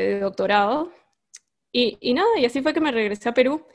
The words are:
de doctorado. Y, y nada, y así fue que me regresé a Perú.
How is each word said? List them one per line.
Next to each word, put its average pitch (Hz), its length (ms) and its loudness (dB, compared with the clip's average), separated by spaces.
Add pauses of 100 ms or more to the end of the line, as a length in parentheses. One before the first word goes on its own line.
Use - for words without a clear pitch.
(160)
de 202 40 -6
doctorado. 202 720 0 (800)
Y, 247 280 0
y 247 140 0
nada, 370 140 2 (100)
y 269 80 2
así 262 160 -4
fue 311 120 0
que 330 60 0
me 302 120 0
regresé 214 360 -2
a 233 60 -4
Perú. 269 400 2